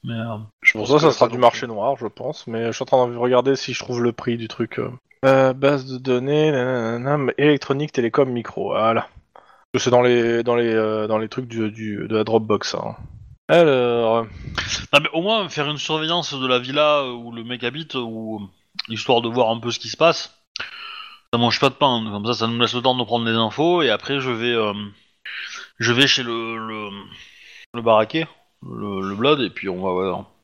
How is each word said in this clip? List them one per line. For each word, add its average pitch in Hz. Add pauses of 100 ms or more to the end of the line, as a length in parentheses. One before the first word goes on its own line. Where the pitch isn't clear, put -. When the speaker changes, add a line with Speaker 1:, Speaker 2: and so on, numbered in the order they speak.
Speaker 1:
Mais, 120
euh, 113 (260)
Speaker 2:
Je -
Speaker 3:
Bon, -
Speaker 2:
pense 104
Speaker 3:
ça, 135
Speaker 2:
que 151
Speaker 3:
ça 156
sera 123
Speaker 2:
pas 117
Speaker 3:
du 120
Speaker 2:
non 123
Speaker 3:
marché 120
Speaker 2:
plus. 117
Speaker 3:
noir, 120
je 120
pense, 123
mais 113
je 113
suis 123
en 127
train 127
de 120
regarder 123
si 127
je -
trouve 120
le 120
prix 117
du 113
truc, -
euh. 117 (360)
Euh, 135
base 135
de 131
données, 135
nanana, 127
électronique, 143
télécom, 131
micro, 110
voilà. 110 (680)
C'est 123
dans 123
les, 117
dans 120
les, 117
euh, 107
dans 110
les 110
trucs 131
du, 113
du, 107
de 110
la 110
Dropbox, 110
hein. - (520)
Alors. 120 (680)
Speaker 1:
Non, -
mais 160
au 165
moins, 208
faire 147
une 151
surveillance 156
de 131
la 127
villa, 147
euh, 127
où 117
le 117
mec 120
habite, 143
ou, 110
euh, -
histoire 117
de 117
voir 117
un 117
peu 117
ce -
qui -
se -
passe, - (1000)
ça 120
mange 117
pas 139
de 127
pain, 123
hein. 107
Comme 101
ça, 117
ça 113
nous 117
laisse 117
le 123
temps 127
de 123
prendre 117
les 113
infos, 151
et 131
après, 135
je 131
vais, 120
euh, 107 (1080)
je 117
vais 135
chez 135
le, 117
le, 110 (840)
le 120
baraquet, 113 (360)
le, 104
le 98
Blood, 135
et 104
puis -
on 92
va 95
voir 92 (200)